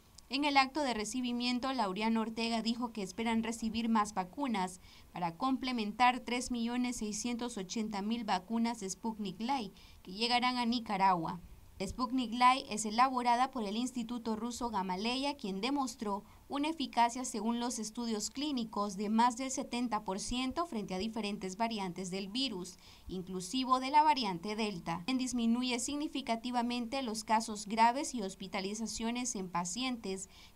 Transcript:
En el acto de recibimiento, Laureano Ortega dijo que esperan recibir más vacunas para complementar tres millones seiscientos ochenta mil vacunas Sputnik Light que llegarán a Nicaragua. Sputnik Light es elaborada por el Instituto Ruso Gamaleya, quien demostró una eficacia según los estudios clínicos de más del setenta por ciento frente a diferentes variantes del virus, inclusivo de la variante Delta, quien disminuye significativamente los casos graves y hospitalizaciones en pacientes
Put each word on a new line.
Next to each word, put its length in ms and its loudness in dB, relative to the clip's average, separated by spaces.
En 160 0
el 100 4
acto 240 4
de 140 2
recibimiento, 800 0
Laureano 480 2
Ortega 400 0
dijo 320 -2
que 80 -6
esperan 420 0
recibir 460 -2
más 240 4
vacunas 640 -2
para 240 -4
complementar 840 2
tres 300 -2
millones 440 0
seiscientos 600 -4
ochenta 440 -4
mil 220 -2
vacunas 640 0
Sputnik 540 -6
Light 320 -2
que 120 -12
llegarán 440 2
a 80 2
Nicaragua. 760 2
Sputnik 520 -2
Light 360 6
es 160 -2
elaborada 640 4
por 120 -2
el 140 -2
Instituto 580 -2
Ruso 340 -4
Gamaleya, 680 0
quien 240 -4
demostró 640 -2
una 180 0
eficacia 560 2
según 380 -2
los 180 -2
estudios 520 -4
clínicos 640 -2
de 100 -2
más 300 6
del 120 -4
setenta 540 -2
por 160 -2
ciento 460 0
frente 280 -4
a 40 -2
diferentes 580 -4
variantes 560 -2
del 160 -4
virus, 500 -4
inclusivo 720 0
de 120 -2
la 120 8
variante 540 2
Delta, 480 -2
quien 120 2
disminuye 600 2
significativamente 1200 -2
los 220 -4
casos 420 0
graves 480 4
y 100 -4
hospitalizaciones 1120 -4
en 100 -4
pacientes 800 -4